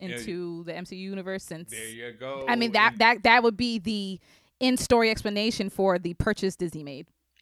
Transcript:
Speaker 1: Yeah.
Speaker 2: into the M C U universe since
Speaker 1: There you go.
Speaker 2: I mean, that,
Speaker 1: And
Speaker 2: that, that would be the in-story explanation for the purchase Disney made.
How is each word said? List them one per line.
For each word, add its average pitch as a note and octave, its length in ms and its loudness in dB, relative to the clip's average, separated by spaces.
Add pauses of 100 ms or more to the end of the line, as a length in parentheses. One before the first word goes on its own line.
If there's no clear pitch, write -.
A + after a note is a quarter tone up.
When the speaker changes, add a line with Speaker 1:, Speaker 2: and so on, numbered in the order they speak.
Speaker 1:
Yeah. F#3+ 80 -10
Speaker 2:
into E3+ 560 -6
the E3 100 -8
M F3 120 -8
C F#3+ 100 -12
U F#3+ 140 -8
universe F#3+ 340 -6
since E3 260 -12
Speaker 1:
There A2+ 180 -10
you A#2 240 -10
go. C3+ 360 -8
Speaker 2:
I A#3+ 80 2
mean, A#3 160 0
that, A3 200 6
Speaker 1:
And A3 80 -4
Speaker 2:
that, A3+ 240 6
that A#3+ 180 8
would A3+ 160 4
be A#3 200 -2
the G3 400 -6 (400)
in-story B3+ 520 4
explanation G#3+ 600 -2
for F#3+ 280 2
the F3 160 -4
purchase G3+ 420 -2
Disney D#3 260 -6
made. C#3+ 240 -14 (360)